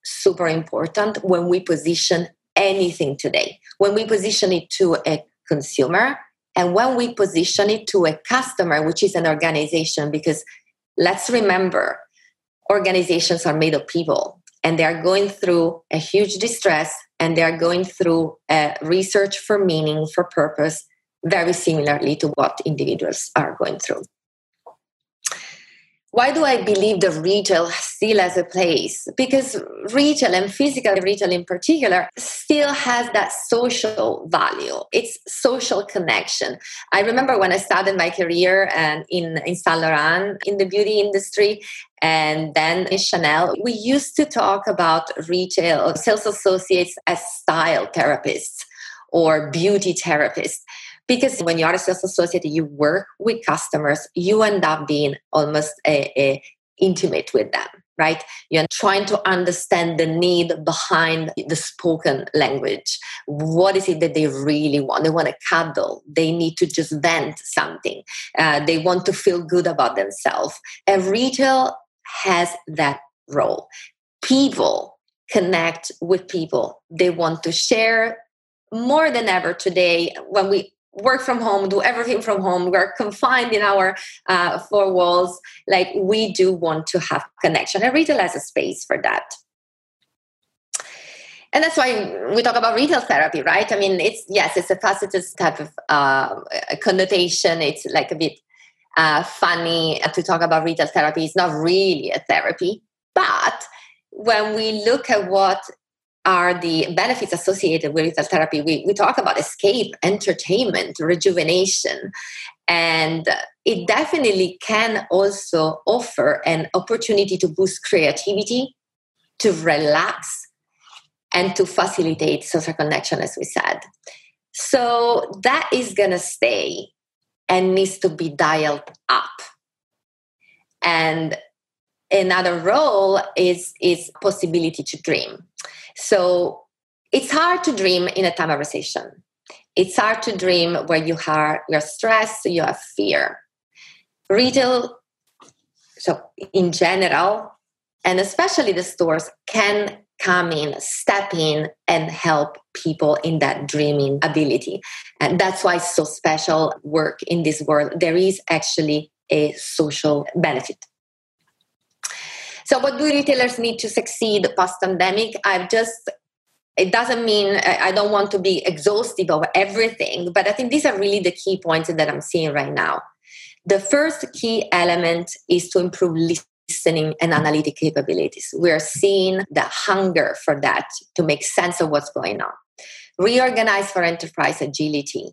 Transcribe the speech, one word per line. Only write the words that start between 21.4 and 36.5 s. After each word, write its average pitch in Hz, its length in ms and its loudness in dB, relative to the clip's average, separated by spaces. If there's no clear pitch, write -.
similarly 147 640 0
to 156 120 -2
what - 360 -2
individuals 139 680 -4
are - 220 0
going - 220 -2
through. - 240 -6
Why 254 200 4
do 320 100 2
I 262 180 2
believe 202 380 2
that 165 220 2
retail 190 460 2
still 208 520 0
has 175 160 2
a 180 80 2
place? 170 720 -2
Because 262 400 0
retail, 285 420 4
and 196 180 0
physical 262 420 2
retail 196 360 0
in 175 140 -2
particular, 262 720 0
still 285 560 0
has 240 380 -2
that 208 200 0
social 226 960 -2
value. - 480 -2
It's - 340 -2
social 233 600 0
connection. - 720 -4